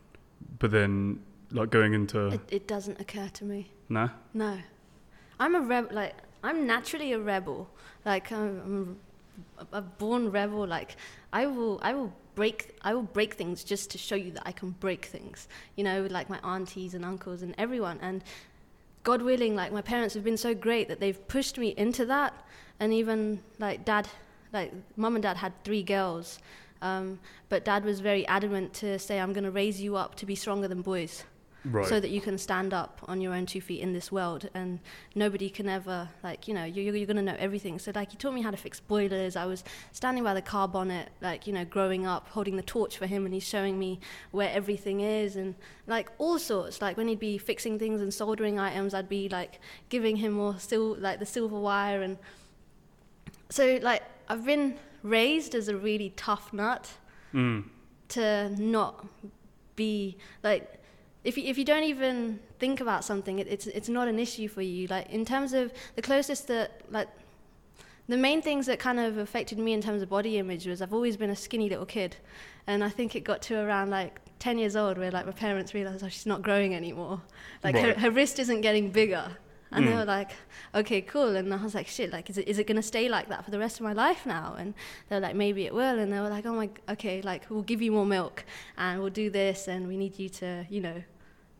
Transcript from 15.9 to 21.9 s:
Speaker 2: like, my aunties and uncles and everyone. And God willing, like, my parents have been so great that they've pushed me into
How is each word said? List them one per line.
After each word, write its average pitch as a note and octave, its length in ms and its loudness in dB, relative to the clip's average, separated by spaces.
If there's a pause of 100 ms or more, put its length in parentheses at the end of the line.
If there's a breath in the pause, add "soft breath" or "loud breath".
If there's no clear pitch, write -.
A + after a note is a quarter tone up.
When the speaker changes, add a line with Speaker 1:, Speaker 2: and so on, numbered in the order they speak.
Speaker 2:
like, F#3 180 -4
my F#3+ 160 -6
aunties F#3 480 -4
and F3 140 -6
uncles F#3 340 -8
and F3 160 -8
everyone. G#3+ 460 -2
And F#3+ 200 -4 (800 loud breath)
God A#3+ 200 4
willing, A#3+ 340 4
like, F3+ 160 -2
my G#3 80 0
parents A3+ 340 0
have G#3 100 -4
been A3+ 120 4
so A#3 180 0
great A3 340 2
that - 120 -6
they've G3 280 0
pushed C4 300 0
me A#3 100 2 (100)
into A#3+ 280 2